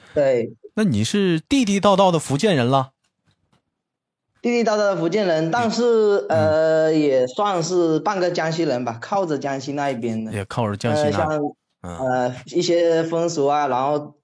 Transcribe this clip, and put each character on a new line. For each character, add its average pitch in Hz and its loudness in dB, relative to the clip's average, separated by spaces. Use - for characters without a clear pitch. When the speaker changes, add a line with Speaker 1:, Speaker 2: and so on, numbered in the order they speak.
Speaker 1:
对。 127 0
Speaker 2:
那 214 0
你 117 2
是 185 0
地 269 0
地 196 0
道 196 4
道 185 4
的 165 2
福 139 -2
建 190 2
人 123 2
了？ 135 0
Speaker 1:
地 240 0
地 240 2
道 214 0
道 208 2
的 196 0
福 165 -2
建 202 0
人， 160 0
但 233 0
是， 214 2
Speaker 2:
嗯。 160 2
Speaker 1:
呃， 160 2
也 143 2
算 196 -2
是 165 0
半 208 -2
个 180 0
江 170 -2
西 160 -2
人 127 -2
吧， 117 -8
靠 190 -2
着 151 -2
江 135 -6
西 135 -10
那 143 -2
一 139 -2
边 113 -6
的。 110 -10
Speaker 2:
也 101 -6
靠 117 -2
着 101 -4
江 117 -2
西 151 0
那 147 2
边。 156 0
Speaker 1:
呃， - -
像， 156 -2
Speaker 2:
嗯。 87 -10
Speaker 1:
呃， 127 -2
一 170 -4
些 170 2
风 165 -2
俗 156 -2
啊， 143 0
然 127 0
后 147 -4